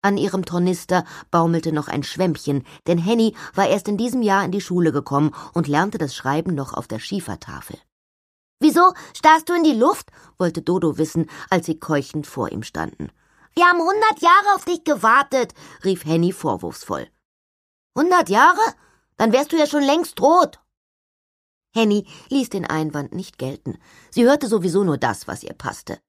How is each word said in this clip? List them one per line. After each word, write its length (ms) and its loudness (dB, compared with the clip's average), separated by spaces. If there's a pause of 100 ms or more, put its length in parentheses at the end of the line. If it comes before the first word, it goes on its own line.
An 140 0
ihrem 300 -2
Tornister 580 -2 (260)
baumelte 440 0
noch 160 -4
ein 140 -4
Schwämmchen, 600 -4 (240)
denn 100 2
Henny 380 0 (180)
war 140 2
erst 220 0
in 80 -2
diesem 240 -2
Jahr 240 2
in 60 -4
die 100 -4
Schule 320 0
gekommen 420 0 (180)
und 140 -2
lernte 300 -2
das 180 -6
Schreiben 400 -4
noch 180 -8
auf 140 -8
der 120 -10
Schiefertafel. 760 -12 (840)
„Wieso 320 6 (200)
starrst 360 4
du 40 0
in 120 2
die 80 4
Luft?“, 360 0 (280)
wollte 240 -2
Dodo 360 0
wissen, 320 -2 (200)
als 160 0
sie 140 -4
keuchend 480 -4
vor 220 -6
ihm 140 -10
standen. 480 -10 (440)
„Wir 100 4
haben 140 4
hundert 420 0
Jahre 340 4
auf 80 -10
dich 220 -4
gewartet“, 680 0 (300)
rief 220 -2
Henny 260 2
vorwurfsvoll. 800 -8 (880)
„Hundert 320 2
Jahre? 320 4 (560)
Dann 160 2
wärst 180 2
du 60 0
ja 100 4
schon 160 0
längst 320 0
tot.“ 460 2 (1120)
Henny 320 2 (220)
ließ 200 0
den 160 -6
Einwand 480 -6
nicht 240 -12
gelten. 400 -8 (340)
Sie 120 2
hörte 240 4
sowieso 380 0
nur 120 0
das, 300 -4
was 160 -12
ihr 100 -16
passte. 560 -12